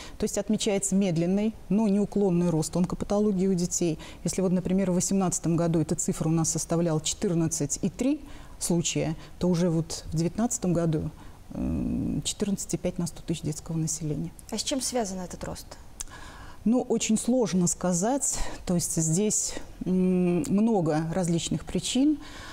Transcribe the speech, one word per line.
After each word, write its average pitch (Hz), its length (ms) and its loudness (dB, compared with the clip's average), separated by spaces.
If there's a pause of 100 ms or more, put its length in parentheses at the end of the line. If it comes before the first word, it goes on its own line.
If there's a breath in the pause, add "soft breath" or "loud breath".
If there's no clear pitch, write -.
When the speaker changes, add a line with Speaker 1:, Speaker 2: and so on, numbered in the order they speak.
(180 loud breath)
Speaker 1:
То 208 80 -2
есть - 120 -4
отмечается 196 560 0
медленный, 190 600 2 (140)
но 214 180 4
неуклонный 190 600 4
рост 156 260 0
онкопатологии 190 720 2
у 190 60 4
детей. 170 440 0 (280 loud breath)
Если 185 160 -2
вот, 185 100 2
например, 185 400 2
в 175 40 2
восемнадцатом 180 600 2
году 170 240 4
эта 156 160 0
цифра 160 320 0
у 160 60 4
нас 160 160 2
составляла 165 500 0
четырнадцать 165 840 0
и 190 80 2
три 277 300 0 (400 loud breath)
случая, 160 560 0 (240 loud breath)
то 175 80 2
уже 180 220 4
вот 160 420 0
в 156 60 -2
девятнадцатом 180 560 0
году, 160 380 0 (420 loud breath)
м, - 720 -2
четырнадцать - 480 -4
и 170 40 0
пять 180 200 -4
на 170 100 -2
сто - 180 -12
тысяч - 180 -4
детского 160 340 -6
населения. 160 560 -4 (180)
Speaker 2:
А 220 60 -6
с - 60 -4
чем 269 180 -2
связан 196 380 -2
этот 180 260 -10
рост? - 320 -12 (880 loud breath)
Speaker 1:
Ну, 233 160 4
очень 220 360 2
сложно 185 500 2
сказать. 180 720 0 (280 loud breath)
То 180 100 2
есть - 200 0
здесь, 170 600 0 (300)
м, 180 640 2
много 185 560 4 (100)
различных 170 520 0
причин. 285 540 2 (340 loud breath)